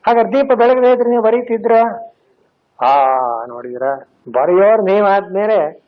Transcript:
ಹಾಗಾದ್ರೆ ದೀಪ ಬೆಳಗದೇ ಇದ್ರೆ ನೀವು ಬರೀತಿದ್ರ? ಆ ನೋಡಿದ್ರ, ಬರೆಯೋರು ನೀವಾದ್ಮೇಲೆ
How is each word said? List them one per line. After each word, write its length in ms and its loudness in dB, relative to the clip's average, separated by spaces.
ಹಾಗಾದ್ರೆ 260 0
ದೀಪ 240 0
ಬೆಳಗದೇ 340 2
ಇದ್ರೆ 180 0
ನೀವು 140 0
ಬರೀತಿದ್ರ? 480 -2
ಆ 80 4
ನೋಡಿದ್ರ, 380 -10
ಬರೆಯೋರು 500 2
ನೀವಾದ್ಮೇಲೆ 1080 -2